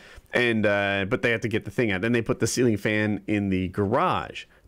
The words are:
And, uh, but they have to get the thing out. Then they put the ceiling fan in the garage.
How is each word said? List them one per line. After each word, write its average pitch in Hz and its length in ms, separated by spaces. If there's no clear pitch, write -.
And, 113 320
uh, 101 420
but 117 140
they 120 80
have 113 100
to 117 80
get 104 160
the - 60
thing 120 200
out. 92 120
Then 117 100
they 117 100
put 113 180
the 120 60
ceiling 120 300
fan 107 500
in 101 220
the 92 200
garage. 104 760